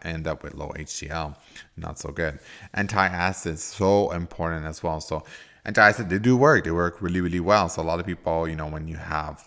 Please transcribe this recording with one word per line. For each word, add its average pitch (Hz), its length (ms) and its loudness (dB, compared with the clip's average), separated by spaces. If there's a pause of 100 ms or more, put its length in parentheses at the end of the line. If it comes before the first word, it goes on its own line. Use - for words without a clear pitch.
end 80 240 -6
up 78 180 -6
with - 100 -12
low 73 220 -10
H 76 120 -10
C - 200 -10
L. 78 280 -6 (400)
Not 80 220 -10
so - 120 -10
good. 76 280 -4 (380)
Antacids, 92 840 0
so 101 540 2
important 82 540 -4
as 80 160 -10
well. 80 180 -2
So - 240 -8 (420)
antacids, 107 420 6
they 92 100 2
do 123 180 6
work. 139 280 6
They 82 60 -2
work 87 300 0
really, 90 200 0
really 87 200 0
well. 95 280 4
So 82 140 -6
a - 20 -2
lot 82 140 0
of 85 80 -6
people, 82 400 -2
you 80 80 -4
know, 78 120 -6
when 78 200 -8
you 80 100 -8
have 78 500 -6